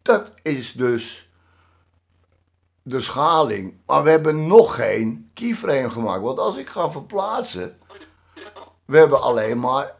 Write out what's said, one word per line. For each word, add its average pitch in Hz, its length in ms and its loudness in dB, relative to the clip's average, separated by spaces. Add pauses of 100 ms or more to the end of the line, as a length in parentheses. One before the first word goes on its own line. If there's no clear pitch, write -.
Dat 196 400 0
is 135 320 -6
dus 120 560 -4 (1500)
de 127 180 -6
schaling. 120 840 0
Maar 147 180 2
we 151 60 4
hebben 156 380 2
nog 208 280 6
geen 113 580 -2
keyframe 170 560 -4
gemaakt. 107 320 -4
Want 123 180 -4
als 196 180 -2
ik - 100 -14
ga 165 240 -4
verplaatsen, 190 880 -8 (1080)
we 135 120 2
hebben 139 240 6
alleen 120 380 -2
maar 127 400 -4